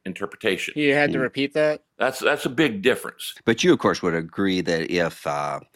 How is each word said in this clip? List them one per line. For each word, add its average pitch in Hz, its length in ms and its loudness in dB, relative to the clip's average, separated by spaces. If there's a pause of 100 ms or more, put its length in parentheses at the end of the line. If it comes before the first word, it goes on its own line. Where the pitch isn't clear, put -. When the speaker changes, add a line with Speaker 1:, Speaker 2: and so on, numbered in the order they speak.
Speaker 1:
interpretation. - 720 -4
Speaker 2:
You 147 160 2
had 147 200 2
to - 60 -2
Speaker 3:
Mm. 131 40 0
Speaker 2:
repeat 135 320 -4
that? 151 300 0 (120)
Speaker 1:
That's, 127 220 -2
that's 147 260 0
a 151 60 -2
big 120 320 0
difference. - 520 -2 (120)
Speaker 3:
But 113 180 2
you, 180 80 8
of 131 60 6
course, 90 240 2
would 85 120 0
agree 92 460 0
that 82 300 -2
if, 85 360 0
uh, 71 340 -4 (160)